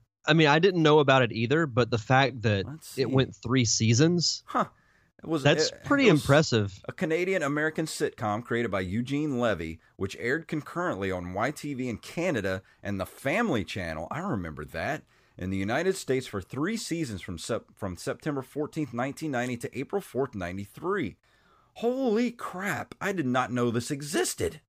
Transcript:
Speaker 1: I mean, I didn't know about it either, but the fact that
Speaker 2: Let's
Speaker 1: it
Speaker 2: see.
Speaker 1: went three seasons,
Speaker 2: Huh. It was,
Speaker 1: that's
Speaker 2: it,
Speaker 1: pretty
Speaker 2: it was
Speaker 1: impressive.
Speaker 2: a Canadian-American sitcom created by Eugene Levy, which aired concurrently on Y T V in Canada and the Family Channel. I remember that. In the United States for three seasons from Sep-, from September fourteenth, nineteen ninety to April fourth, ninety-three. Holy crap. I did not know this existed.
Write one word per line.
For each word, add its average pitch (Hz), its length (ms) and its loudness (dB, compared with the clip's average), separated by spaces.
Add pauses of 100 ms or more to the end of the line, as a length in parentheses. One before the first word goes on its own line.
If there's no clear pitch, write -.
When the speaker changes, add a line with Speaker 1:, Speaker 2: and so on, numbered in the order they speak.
(260)
Speaker 1:
I 156 80 4
mean, 160 140 8
I 147 100 8
didn't 180 240 4
know 151 160 8
about 135 240 8
it 110 100 2
either, 127 360 0
but 117 240 0
the 117 80 0
fact 131 440 2
that 101 220 2
Speaker 2:
Let's - 280 -14
Speaker 1:
it - 20 -14
Speaker 2:
see. 127 100 0
Speaker 1:
went 131 300 2
three 123 300 0
seasons, 135 800 2
Speaker 2:
Huh. 226 200 -2 (580)
It - 60 -10
was, 160 120 0
Speaker 1:
that's 143 280 4
Speaker 2:
it, - 140 -18
Speaker 1:
pretty 277 240 4
Speaker 2:
it 196 40 8
was 147 100 6
Speaker 1:
impressive. 123 640 2
Speaker 2:
a - 40 -10
Canadian-American 160 960 -2
sitcom 113 580 -4
created 117 240 -2
by 95 120 -2
Eugene 123 580 -2
Levy, 85 400 -2 (160)
which - 240 -6
aired 143 280 -4
concurrently 143 640 -4
on 90 220 -6
Y 110 160 -2
T 147 240 -8
V 127 160 -6
in 107 80 -6
Canada 107 640 -2 (220)
and 98 160 -4
the 90 80 -4
Family 160 560 -2
Channel. 80 480 -8
I 139 80 -8
remember 90 460 -6
that. 95 360 -6 (340)
In 90 140 -6
the 95 80 -2
United 139 380 0
States 131 320 -2
for 101 140 -6
three 160 360 -4
seasons 147 460 -6
from 85 160 -10
Sep-, - 360 -6
from 92 220 -8
September 135 460 -6
fourteenth, 147 500 -6
nineteen 139 380 -6
ninety 123 260 -2
to 120 200 -10
April 170 220 -4
fourth, 135 360 -6
ninety-three. 101 800 -6 (600)
Holy 247 540 0
crap. 180 720 -6
I 190 100 -2
did 175 140 -2
not 123 260 0
know 123 200 2
this 160 180 -2
existed. 147 800 -4